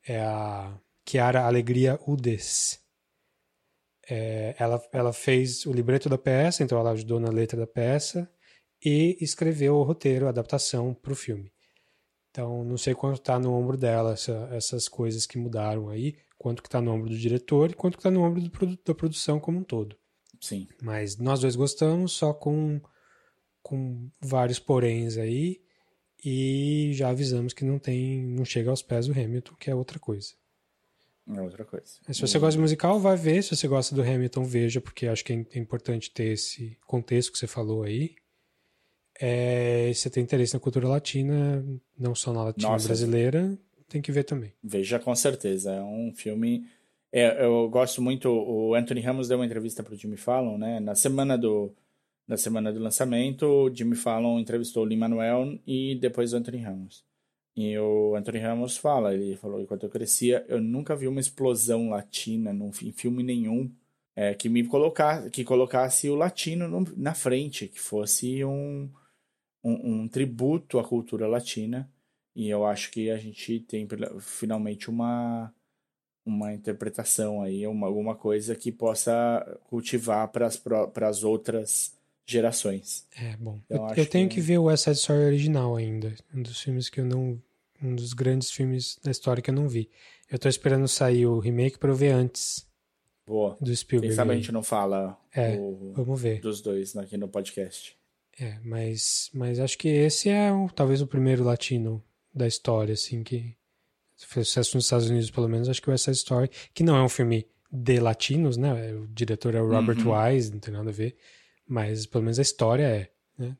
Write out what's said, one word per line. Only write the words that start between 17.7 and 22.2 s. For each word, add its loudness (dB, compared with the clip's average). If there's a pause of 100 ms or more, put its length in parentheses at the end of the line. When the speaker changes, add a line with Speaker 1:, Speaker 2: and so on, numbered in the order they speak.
Speaker 1:
e -8
quanto -2
que -20
tá 4
no 4
ombro 2
do -4
produ-, -4
da 2
produção 0
como -2
um -6
todo. -4 (440)
Speaker 2:
Sim. -8 (140)
Speaker 1:
Mas -4
nós 2
dois 4
gostamos, 2
só 0